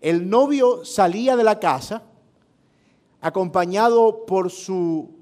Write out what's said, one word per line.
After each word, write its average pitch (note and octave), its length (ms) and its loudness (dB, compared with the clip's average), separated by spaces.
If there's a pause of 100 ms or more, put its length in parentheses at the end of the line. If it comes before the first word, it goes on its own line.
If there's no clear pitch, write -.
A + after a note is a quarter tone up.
el E3+ 280 -2
novio B3+ 540 2
salía G#3+ 520 0
de A#3+ 80 2
la G#3+ 160 2
casa E3 440 -4 (1160)
acompañado G3 1040 0
por F#3 240 -2
su F3 720 -6